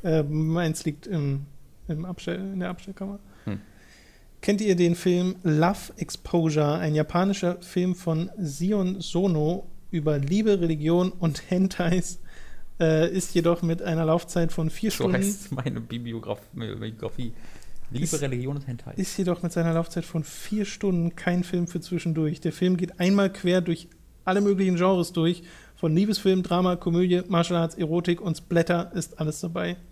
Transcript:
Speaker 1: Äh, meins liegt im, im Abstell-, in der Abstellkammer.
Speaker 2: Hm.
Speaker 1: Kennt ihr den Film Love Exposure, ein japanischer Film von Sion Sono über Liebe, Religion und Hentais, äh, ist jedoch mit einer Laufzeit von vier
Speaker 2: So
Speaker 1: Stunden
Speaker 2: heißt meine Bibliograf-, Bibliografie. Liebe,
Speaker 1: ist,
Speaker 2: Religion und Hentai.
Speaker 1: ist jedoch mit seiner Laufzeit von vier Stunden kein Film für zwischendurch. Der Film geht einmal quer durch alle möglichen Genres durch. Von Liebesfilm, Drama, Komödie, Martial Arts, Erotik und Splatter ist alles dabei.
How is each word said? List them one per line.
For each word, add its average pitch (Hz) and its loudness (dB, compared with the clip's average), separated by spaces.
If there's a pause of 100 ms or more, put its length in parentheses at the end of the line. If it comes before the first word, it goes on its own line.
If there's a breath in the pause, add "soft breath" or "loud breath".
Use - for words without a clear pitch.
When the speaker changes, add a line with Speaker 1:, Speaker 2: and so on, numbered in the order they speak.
Speaker 1:
Äh, 160 2
meins 156 0
liegt - -6
im, 143 -2 (420)
im 160 -4
Abstell-, 180 -6
in 185 -4
der 180 -4
Abstellkammer. 196 -10 (280 loud breath)
Speaker 2:
Hm. 101 -6 (840 loud breath)
Speaker 1:
Kennt 202 2
ihr 202 4
den 170 4
Film 180 0
Love 170 2
Exposure, 156 0
ein 165 0
japanischer 175 0
Film 180 0
von 165 -2
Sion 185 0
Sono 175 2 (240)
über 151 2
Liebe, 196 4
Religion 170 2
und - -2
Hentais, 180 2 (640 loud breath)
äh, 160 4
ist 185 -2
jedoch 170 4
mit 165 0
einer 165 0
Laufzeit 165 2
von 160 0
vier 220 -2
Speaker 2:
So - -4 (100)
Speaker 1:
Stunden 185 2
Speaker 2:
heißt 196 -2
meine 123 -4
Bibliograf-, 113 -6 (140)
Bibliografie. 110 -6 (560 loud breath)
Liebe, 139 -4
Speaker 1:
ist, 160 -2
Speaker 2:
Religion 131 -4
und 139 -8
Hentai. 120 -10
Speaker 1:
ist - -6
jedoch 180 0
mit 165 -4
seiner 165 0
Laufzeit 165 -2
von 156 -4
vier - -4
Stunden 175 -2
kein 180 0
Film 175 0
für 170 -6
zwischendurch. 160 -2
Der 160 -2
Film 180 2
geht 180 -4
einmal 190 4
quer 185 2
durch 170 -2 (360)
alle 190 2
möglichen 190 4
Genres 180 4
durch. 170 2 (340 loud breath)
Von 156 2
Liebesfilm, 190 4
Drama, 180 2
Komödie, 180 2
Martial 175 2
Arts, 160 -2
Erotik 170 0
und 165 -2
Splatter 170 0
ist - -6
alles 156 -4
dabei. 175 -4 (160)